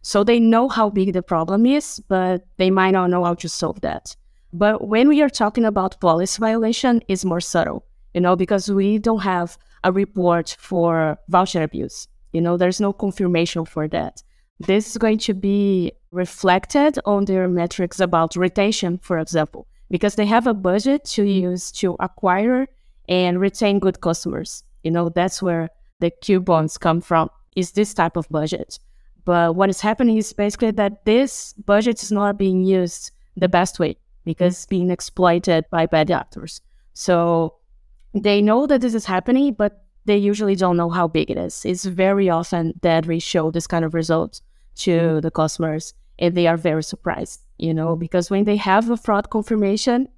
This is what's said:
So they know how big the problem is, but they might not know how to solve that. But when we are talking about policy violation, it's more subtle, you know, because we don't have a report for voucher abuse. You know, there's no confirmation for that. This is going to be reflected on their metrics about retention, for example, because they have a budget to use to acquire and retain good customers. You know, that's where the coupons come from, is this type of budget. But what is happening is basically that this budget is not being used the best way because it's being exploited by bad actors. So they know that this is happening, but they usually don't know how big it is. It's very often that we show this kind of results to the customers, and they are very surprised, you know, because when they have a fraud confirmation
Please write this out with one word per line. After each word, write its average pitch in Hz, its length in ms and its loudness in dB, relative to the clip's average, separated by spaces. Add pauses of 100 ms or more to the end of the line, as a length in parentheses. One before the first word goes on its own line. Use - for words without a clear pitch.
So 202 240 0
they 233 160 4
know 226 300 4
how 220 180 0
big 196 240 0
the 180 100 -2
problem 185 440 0
is, 285 420 0
but 185 380 0 (100)
they 185 140 2
might 190 220 2
not 180 180 2
know 180 120 2
how 175 120 0
to 170 160 -10
solve - 320 -6
that. - 340 -8 (360)
But 208 360 0
when 233 200 4
we 294 120 6
are 294 80 4
talking 220 380 0
about 202 340 -2
policy 180 400 2
violation, 226 680 0
it's 190 180 -4
more 180 160 -2
subtle, - 440 -2 (300)
you 175 60 0
know, 180 140 4
because 190 360 -2
we 202 280 2
don't 220 220 0
have 180 380 -4 (260)
a 185 80 2
report 180 680 0
for 165 600 -2 (100)
voucher 180 340 2
abuse. - 460 -8 (240)
You 165 80 -2
know, 170 160 0
there's 180 240 0
no 202 120 0
confirmation 175 720 -2
for 156 240 -8
that. - 340 -8 (360)
This 214 320 0
is - 80 -10
going 220 200 0
to 220 160 -4
be 196 580 0 (180)
reflected 185 920 0
on 202 200 0
their 185 240 0
metrics 175 520 -4
about 175 360 0
retention, 180 640 0
for 175 200 -4
example, 156 480 -4 (240)
because 202 260 -2
they 208 100 0
have 226 200 4
a 233 80 2
budget 208 520 0
to - 180 -2
use 185 480 0
to 180 280 -2
acquire 208 680 0 (420)
and 180 320 0
retain 202 380 0
good 190 220 0
customers. 165 640 -6 (200)
You 160 80 -4
know, 170 180 0
that's 175 340 -2
where 165 280 -2 (300)
the 170 100 0
coupons 180 640 0
come 170 240 0
from, 160 300 0 (260)
is 180 160 -4
this 208 220 -2
type 170 220 -2
of 160 120 -6
budget. 156 500 -6 (460)
But 170 300 2
what 196 160 2
is 185 100 -4
happening 226 360 2
is 214 160 -4
basically 208 400 -2
that 208 320 -2
this 240 500 0
budget 220 480 0
is - 100 -4
not 202 240 0
being 185 280 2
used 185 480 0 (240)
the 185 120 0
best 180 300 2
way 165 180 -2 (280)
because 180 300 0
it's - 120 -16
being 180 240 0
exploited 175 800 2
by 165 160 0
bad 165 240 2
actors. - 500 -6 (320)
So 170 600 0 (580)
they 208 300 2
know 226 240 4
that 269 160 2
this 240 120 -2
is 220 120 -4
happening, 262 480 0
but 208 300 -4 (200)
they 208 140 4
usually 202 360 2
don't 180 220 2
know 170 140 0
how 170 180 0
big 160 220 0
it - 80 -4
is. - 260 -8
It's 180 220 -4
very 190 420 2
often 165 540 -2
that 165 240 2
we 170 140 -2
show 165 300 -2
this 165 160 -4
kind 165 180 -2
of 160 100 -6
results 165 480 -2 (340)
to 165 440 0
the 160 100 -2
customers, 156 640 -4 (240)
and 175 160 0
they 175 120 2
are 165 100 2
very 160 260 -2
surprised, - 600 -8 (160)
you 165 160 -4
know, 160 220 -2
because 170 340 -2
when 202 140 2
they 208 120 0
have 202 320 2
a 233 80 0
fraud 208 340 -2
confirmation 220 880 0